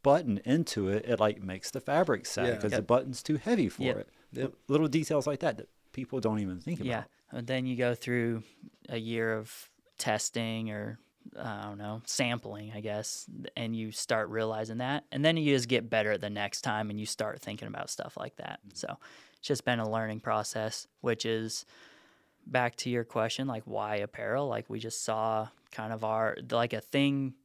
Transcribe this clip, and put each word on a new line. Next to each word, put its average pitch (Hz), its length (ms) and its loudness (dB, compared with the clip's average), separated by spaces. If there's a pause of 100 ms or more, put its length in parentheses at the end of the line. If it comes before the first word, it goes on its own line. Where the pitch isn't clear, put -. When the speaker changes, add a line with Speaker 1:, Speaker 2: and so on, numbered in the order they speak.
Speaker 1:
button 139 420 6
into 123 440 2
it, 104 180 2
it, 117 120 2
like, 104 240 4
makes 95 300 -6
the 131 80 -6
fabric 143 460 2
sag 101 200 0
Speaker 2:
Yeah. 120 140 2
Speaker 1:
'cause 104 100 2
the 127 80 2
Speaker 3:
Yep. 98 80 -2
Speaker 1:
button's 127 380 2
too 151 140 2
heavy 202 300 2
for - 140 -4
Speaker 3:
Yep. 127 140 2
Speaker 1:
it. - 120 -8 (240)
Speaker 2:
Yep. 123 120 -2
Speaker 1:
L-, 131 80 -4 (160)
little 151 200 4
details 151 380 2
like 143 140 -2
that 139 160 0
that - 120 -14 (240)
people 131 280 -4
don't 110 180 2
even 92 220 -2
think 165 200 -4
Speaker 3:
Yeah. 123 180 -2
Speaker 1:
about. 110 120 -8 (220)
Speaker 3:
And 120 160 -6
then 131 180 0
you 127 80 0
go 123 220 4
through 117 480 0 (440)
a 120 100 -4
year 113 360 0
of - 340 -8 (300)
testing 113 720 -2
or, 107 300 -6 (360)
I 104 280 -8
don't 104 140 -10
know, 107 280 -8
sampling, 113 680 -4
I 107 80 -8
guess, 107 460 -6 (300)
and 113 180 -4
you 110 160 -4
start 110 380 0
realizing 110 500 -2
that. 131 320 0
And 135 140 0
then 165 120 8
you 147 180 4
just 120 140 2
get 117 220 2
better 107 220 4
at 95 80 2
the 104 100 -4
next 104 320 -4
time 107 260 0
and 104 120 -4
you 104 60 -4
start 107 340 -4
thinking 110 260 -10
about - 240 -8
stuff - 260 -8
like - 200 -10
that. - 240 -10
Speaker 1:
Mm-hmm. - 160 -20
Speaker 3:
So - 200 -6 (360)
it's - 160 -12
just 139 160 0
been 120 160 2
a 110 100 0
learning 110 300 0
process, 110 640 0 (140)
which 117 260 0
is 113 400 -2 (800)
back 123 300 2
to - 140 -4
your 120 120 2
question, 117 460 0
like, 113 160 -4
why 107 320 -2
apparel? 110 500 -2
Like, 110 240 -4
we 110 80 -4
just 113 240 -6
saw 110 460 2 (240)
kind 110 200 -6
of 110 120 -2
our, 110 320 2 (120)
like, 120 240 2
a 107 80 -2
thing 139 540 2 (100)